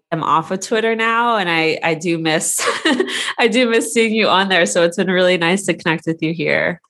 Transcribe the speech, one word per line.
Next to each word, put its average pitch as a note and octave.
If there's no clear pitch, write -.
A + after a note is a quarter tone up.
am D#3+
off D#3
of F#3+
Twitter A3+
now, A3+
and F#3
I, D#3+
I E3+
do E3
miss, D#3+
<laughs> -
I A#3+
do A#3
miss B3+
seeing A3+
you A3
on F#3+
there. F3
So E3+
it's E3+
been F#3+
really F#3
nice F3
to F3+
connect D#3+
with D#3+
you D#3+
here. D3+